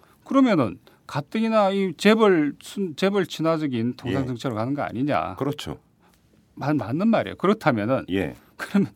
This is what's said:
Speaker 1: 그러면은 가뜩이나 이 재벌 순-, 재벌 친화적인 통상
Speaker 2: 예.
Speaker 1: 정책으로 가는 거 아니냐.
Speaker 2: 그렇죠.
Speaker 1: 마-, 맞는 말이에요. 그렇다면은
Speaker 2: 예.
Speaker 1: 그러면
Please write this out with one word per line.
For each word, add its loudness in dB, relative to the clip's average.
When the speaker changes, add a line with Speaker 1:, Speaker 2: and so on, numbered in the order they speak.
Speaker 1:
그러면은 2
가뜩이나 0
이 0
재벌 4
순-, -6
재벌 0
친화적인 -2
통상 -2
Speaker 2:
예. -4
Speaker 1:
정책으로 -6
가는 -2
거 -4
아니냐. -2
Speaker 2:
그렇죠. -6
Speaker 1:
마-, -2
맞는 -2
말이에요. 0
그렇다면은 0
Speaker 2:
예. -2
Speaker 1:
그러면 -2